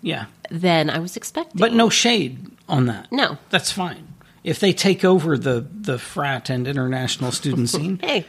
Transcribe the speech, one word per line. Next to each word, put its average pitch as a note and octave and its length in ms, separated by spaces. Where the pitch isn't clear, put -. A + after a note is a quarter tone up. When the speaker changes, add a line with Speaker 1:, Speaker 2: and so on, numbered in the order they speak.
Speaker 1:
Yeah. D#3 240
Speaker 2:
than E3 360
I D#3 120
was F3 160
expecting. - 420
Speaker 1:
But A3+ 140
no A3+ 180
shade F#3+ 560
on C3+ 180
that. G#2 240
Speaker 2:
No. A#3+ 280
Speaker 1:
That's - 220
fine. F3+ 340
If - 160
they G3 120
take F#3+ 320
over E3 320
the, B2+ 300
the C#3 180
frat C#3 500
and B2 200
international B2+ 640
student A#2+ 380
scene, E3+ 280
Speaker 2:
<laughs> - 40
Hey, C4 260